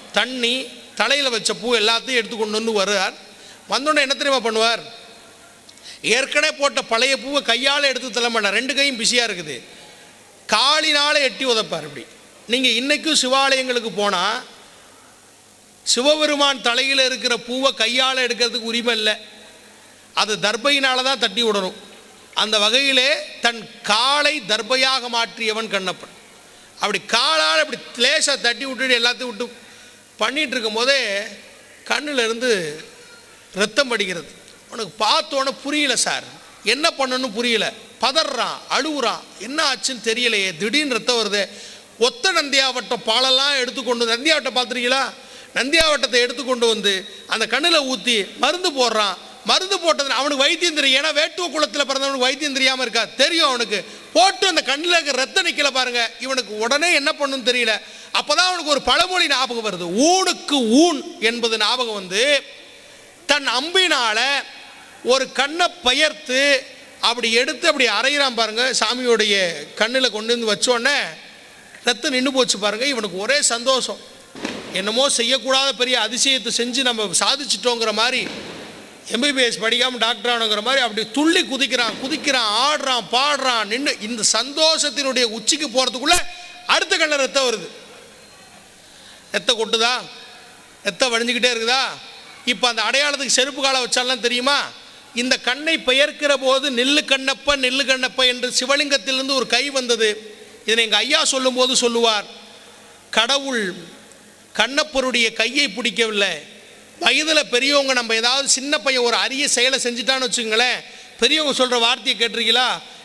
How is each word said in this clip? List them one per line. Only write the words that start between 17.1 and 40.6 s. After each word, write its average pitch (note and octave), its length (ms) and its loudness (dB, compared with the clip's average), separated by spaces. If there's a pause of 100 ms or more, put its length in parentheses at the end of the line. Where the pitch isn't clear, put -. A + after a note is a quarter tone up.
பூவை B3+ 400 0
கையால C4 480 2
எடுக்கிறதுக்கு A#3 440 -2
உரிமை A#3 260 0
இல்லை, G#3+ 180 0 (1000)
அது G#3 220 0
தர்பையினால B3+ 680 2
தான் C4 160 0
தட்டி A3+ 240 0
விடணும். G3+ 300 0 (600)
அந்த G#3+ 260 0
வகையிலே C4 580 2 (240)
தன் A#3 280 -2 (140)
காலை C#4+ 640 2
தர்பையாக B3+ 540 0 (120)
மாற்றியவன் A3+ 560 -2
கண்ணப்பன். F#3 440 -6 (680)
அப்படி G3+ 280 -2
காலால் D#4 520 2
அப்படி D4 180 -2 (180)
லேசா C#4 460 2
தட்டி A#3+ 240 0
விட்டுட்டு B3+ 340 0
எல்லாத்தையும் B3 300 0
விட்டு A#3 260 -8 (640)
பண்ணிட்டு B3+ 340 -2
இருக்கும் A3 220 -2
போதே A#3 460 0 (680)
கண்ணுல C4+ 360 0
இருந்து A3 600 -2 (720)
ரத்தம் G#3+ 340 0
வடிகிறது. F#3+ 440 -4 (380)
உனக்கு G#3+ 360 -6
பார்த்தோன்னே C#4 460 2 (120)
புரியல C#4+ 320 0
சார், C#3 280 0 (400)
என்ன D4 340 0
பண்ணணும்னு B3+ 360 -2
புரியல, A3 400 0 (280)
பதறான், B3 560 0 (120)
அழுவுறான், A#3+ 500 0 (200)
என்ன C#4 340 -2
ஆச்சுன்னு B3 300 -6
தெரியலையே, A3 540 0
திடீர்னு B3 360 0